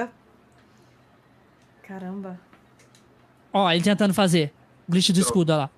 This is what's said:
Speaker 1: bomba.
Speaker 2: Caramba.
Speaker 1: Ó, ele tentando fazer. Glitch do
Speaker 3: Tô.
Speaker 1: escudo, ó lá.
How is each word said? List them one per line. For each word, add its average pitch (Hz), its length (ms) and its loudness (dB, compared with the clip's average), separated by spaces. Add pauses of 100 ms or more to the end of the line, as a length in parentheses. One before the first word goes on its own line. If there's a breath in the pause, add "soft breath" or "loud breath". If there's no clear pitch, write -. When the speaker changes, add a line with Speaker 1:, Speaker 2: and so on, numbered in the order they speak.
Speaker 1:
bomba. 240 100 -8 (1700)
Speaker 2:
Caramba. 190 560 -14 (1120)
Speaker 1:
Ó, 196 200 2
ele 170 120 0
tentando 202 300 2
fazer. 170 400 0 (340)
Glitch 175 220 2
do 185 60 0
Speaker 3:
Tô. 185 60 4
Speaker 1:
escudo, 175 320 0
ó 156 40 2
lá. 139 200 -4